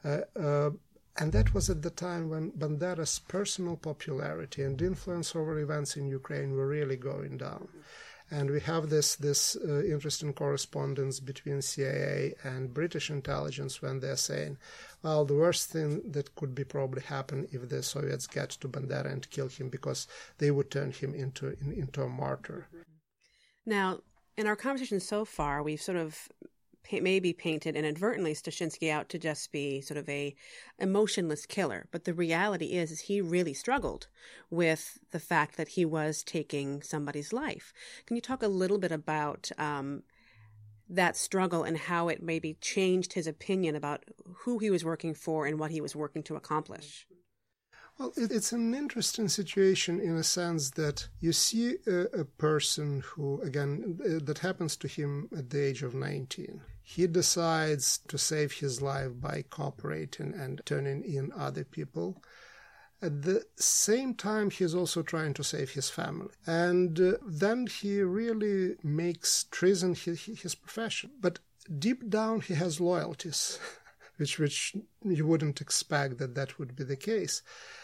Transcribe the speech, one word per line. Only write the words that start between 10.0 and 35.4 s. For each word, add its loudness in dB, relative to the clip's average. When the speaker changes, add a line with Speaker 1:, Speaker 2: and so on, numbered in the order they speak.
Speaker 1:
correspondence -2
between -6
C -2
I 0
A 0
and -6
British -2
intelligence -4
when -2
they're -2
saying, -2
"Well, 4
the 4
worst 4
thing -2
that -4
could -6
be -4
probably -2
happen -4
if -8
the -2
Soviets -4
get -4
to -8
Bandera -4
and -6
kill -4
him, -8
because -6
they 4
would 2
turn -2
him -6
into, -4
in, -2
into -4
a 0
martyr." -4
Speaker 2:
Now, 2
in 2
our 2
conversation -2
so -2
far, -2
we've -2
sort -2
of -6
pa-, -2
maybe 4
painted -2
inadvertently 0
Stashinsky -4
out 0
to -6
just -4
be -2
sort -6
of -8
a -2
emotionless 2
killer. -2
But -6
the -2
reality 2
is, 0
is -10
he 0
really 2
struggled -2
with 2
the -4
fact 4